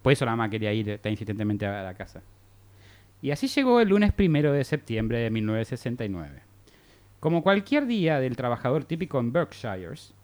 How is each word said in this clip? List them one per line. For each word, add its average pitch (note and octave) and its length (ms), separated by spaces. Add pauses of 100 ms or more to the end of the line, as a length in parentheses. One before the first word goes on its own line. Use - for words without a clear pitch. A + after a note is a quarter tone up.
Por C3+ 120
eso C3+ 100
la A#2 80
mamá A2+ 180
quería G#2+ 220
ir G#2 280
tan G#2+ 120
insistentemente G#2 540
a G2+ 180
la F#2 100
casa. - 280 (1000)
Y C3+ 100
así B3+ 180
llegó B3 320
el G#3+ 80
lunes G#3 240
primero D3+ 400
de C#3+ 100
septiembre A#2 560
de A2+ 100
mil A2 160
novecientos A2 360
sesenta A#2+ 240
y G2+ 40
nueve. D#2 300 (800)
Como D#3+ 240
cualquier G3+ 420
día E3 360
del B2+ 160
trabajador B2+ 480
típico E3 340
en A#2 140
Berkshires A2 800 (100)